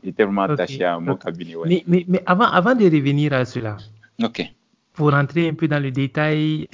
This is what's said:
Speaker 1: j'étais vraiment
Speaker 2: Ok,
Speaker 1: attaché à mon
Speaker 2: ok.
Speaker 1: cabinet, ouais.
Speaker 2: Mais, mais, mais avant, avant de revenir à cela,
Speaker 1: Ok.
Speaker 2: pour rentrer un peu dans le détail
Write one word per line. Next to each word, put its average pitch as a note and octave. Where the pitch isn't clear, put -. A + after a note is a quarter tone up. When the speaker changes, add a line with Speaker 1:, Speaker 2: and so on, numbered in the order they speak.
Speaker 1:
j'étais F#2+
vraiment G2
Speaker 2:
Ok, D3+
Speaker 1:
attaché B2+
à E2+
mon E2+
Speaker 2:
ok. -
Speaker 1:
cabinet, E2+
ouais. E2
Speaker 2:
Mais, F3+
mais, F3
mais F3+
avant, F#3+
avant G3+
de A3+
revenir D3
à B2+
cela, A2+
Speaker 1:
Ok. -
Speaker 2:
pour D3
rentrer C#3+
un D#3+
peu D#3+
dans D3
le C3+
détail D3+